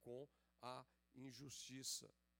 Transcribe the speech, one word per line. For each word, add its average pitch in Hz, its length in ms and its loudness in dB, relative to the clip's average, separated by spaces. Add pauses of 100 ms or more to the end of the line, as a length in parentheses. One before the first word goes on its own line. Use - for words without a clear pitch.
com 127 220 -2 (340)
a 127 240 2 (280)
injustiça." 127 960 0 (300)